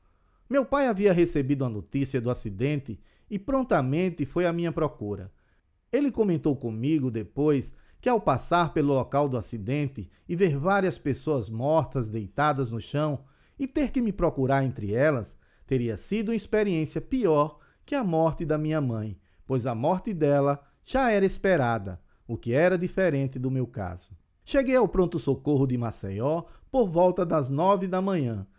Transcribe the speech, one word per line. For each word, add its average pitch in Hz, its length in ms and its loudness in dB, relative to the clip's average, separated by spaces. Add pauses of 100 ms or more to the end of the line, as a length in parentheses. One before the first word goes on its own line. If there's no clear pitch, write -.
(500)
Meu 269 140 4
pai 277 220 0
havia 202 260 4
recebido 147 520 2
a 123 40 -2
notícia 127 520 -4
do 117 100 -2
acidente 123 720 -4 (300)
e 202 80 -4
prontamente 180 880 0
foi 175 180 -2
à 170 80 2
minha 170 180 -2
procura. 107 600 -6 (580)
Ele 277 220 0
comentou 165 420 2
comigo 127 560 -2
depois 131 640 0 (280)
que, - 80 0
ao 247 120 2
passar 156 540 0
pelo 143 180 2
local 139 360 0
do 127 100 -2
acidente 123 720 -6 (180)
e 175 80 -4
ver 170 220 2
várias 185 400 0
pessoas 135 500 -2
mortas 127 600 0
deitadas 123 640 -2
no 113 100 -6
chão 147 400 -2 (380)
e 269 80 -4
ter 269 240 -2
que 247 120 0
me 220 100 0
procurar 139 520 0
entre 104 280 -4
elas, 127 440 0 (300)
teria 120 300 -2
sido 208 340 -4
uma 233 60 0
experiência 180 640 0
pior 160 600 2 (260)
que - 80 -6
a 277 80 0
morte 165 420 2
da 156 140 0
minha 156 220 0
mãe, 110 380 -4 (280)
pois 127 200 0
a 123 80 -2
morte 170 380 0
dela 143 500 2 (220)
já 254 260 2
era 202 140 4
esperada, 120 760 0 (260)
o 117 100 -6
que 117 160 -4
era 175 260 4
diferente 165 600 0
do 131 120 -2
meu 131 160 -2
caso. 90 500 -10 (280)
Cheguei 262 320 2
ao 254 120 4
pronto-socorro 143 800 0
de 127 100 0
Maceió 117 680 -4 (260)
por 240 180 2
volta 180 360 4
das 156 260 0
nove 185 360 2
da 185 140 0
manhã 135 460 -2 (120)